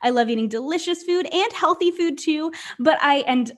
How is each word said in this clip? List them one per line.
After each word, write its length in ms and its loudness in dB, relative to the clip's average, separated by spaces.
I 80 2
love 180 2
eating 200 0
delicious 540 -4
food 300 0
and 220 0
healthy 360 2
food 280 -2
too. 340 -2
But 220 4
I, 200 4
and 380 0